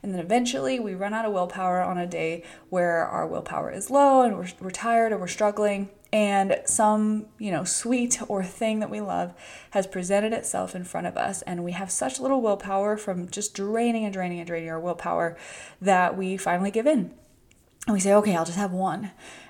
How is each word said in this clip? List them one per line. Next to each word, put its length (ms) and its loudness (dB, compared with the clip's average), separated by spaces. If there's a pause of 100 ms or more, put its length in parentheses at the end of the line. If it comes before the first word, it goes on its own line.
and 100 -6
then 60 -4
eventually 600 0
we 140 -4
run 200 -4
out 120 -2
of 80 -2
willpower 480 0
on 160 -2
a 80 -2
day 380 -4 (260)
where 360 2
our 200 -2
willpower 460 -4
is 180 -8
low 320 8
and 160 4
we're, 120 -8 (100)
we're 100 -8
tired 420 2
or 60 -2
we're 100 -6
struggling, 640 0 (240)
and 520 2
some, 600 2 (140)
you 120 -4
know, 120 0
sweet 640 0
or 160 -2
thing 360 -2
that 100 -4
we 120 -6
love 320 -2 (380)
has 160 2
presented 460 0
itself 420 -4
in 80 -8
front 240 -6
of 100 -6
us, 260 -2
and 200 -6
we 80 -4
have 200 -6
such 280 -2
little 220 2
willpower 560 0
from 320 -6
just 240 -6
draining 520 0
and 80 -4
draining 260 -4
and 80 -10
draining 220 -4
our 100 -6
willpower 560 -2 (460)
that 360 4
we 200 -2
finally 340 0
give 160 2
in. 240 2 (760)
And 60 4
we 60 4
say, 140 6
"Okay, 220 6
I'll 100 0
just 120 -6
have 140 -2
one." 400 -2 (380)